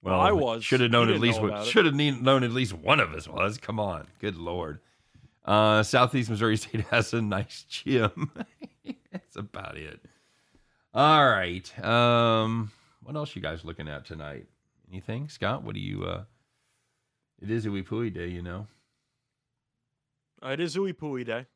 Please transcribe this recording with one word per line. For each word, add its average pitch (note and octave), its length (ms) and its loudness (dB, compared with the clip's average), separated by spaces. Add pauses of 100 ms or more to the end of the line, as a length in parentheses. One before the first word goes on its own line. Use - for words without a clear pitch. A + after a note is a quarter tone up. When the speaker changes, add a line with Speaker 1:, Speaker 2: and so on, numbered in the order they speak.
Speaker 1:
Well, F#2+ 180 0
Speaker 2:
I F#3 120 6
was. A#2+ 320 0
Speaker 1:
should B2+ 180 2
have A#2+ 100 4
known A#2 160 6
Speaker 2:
He A2+ 60 4
Speaker 1:
at - 20 4
Speaker 2:
didn't G#2+ 80 0
Speaker 1:
least A#2 140 4
Speaker 2:
know A2 60 0
Speaker 1:
one, G#2 80 0
Speaker 2:
about G#2 160 -4
it. - 20 -2
Speaker 1:
should G3+ 160 4
have D3+ 100 2
ne-, D3 240 2
known C3 240 4
at A#2+ 80 0
least A#2+ 220 -2
one G2+ 260 2
of E2+ 140 0
us D#2+ 140 -12
was. F#2+ 320 -2
Come A2 200 -8
on. F2+ 280 -4 (120)
Good F#2+ 180 -6
Lord. E2+ 420 -8 (640)
Uh, G#2+ 400 4
Southeast B2 480 2
Missouri A2 260 2
<laughs> - 0 -
State - 280 -4
has A#2 280 0
a A#2 80 0
nice G#2 480 -4
gym. B2 640 0 (460)
<laughs> - 340 -16
That's - 240 -16
about G2 420 -12
it. D2+ 220 -14 (960)
All D3 340 6
right. F#2 540 -2
Um, A2+ 880 4 (320)
what C#3+ 120 -10
else D3 200 -8
you F#2 60 -10
guys D#2+ 240 -8
looking E2 220 -10
at D2 180 -12
tonight? D2 420 -14 (420)
Anything, A2+ 400 -10
Scott? A#2+ 340 -4
What - 120 -10
do - 60 -8
you, G2 220 -6
uh, G1+ 200 -6 (1200)
it G2+ 100 -12
is A2+ 140 -2
Ooey G2+ 180 -4
Pooey A2 300 -6
Day, F2 140 -8
you F2 160 -8
know. F#2 240 -10 (1800)
Speaker 2:
Uh, C3 60 -10
it C#3 100 -4
is E3 160 -2
Ooey F#3+ 180 -2
Pooey C3+ 320 -6
Day A#2 200 -4 (100)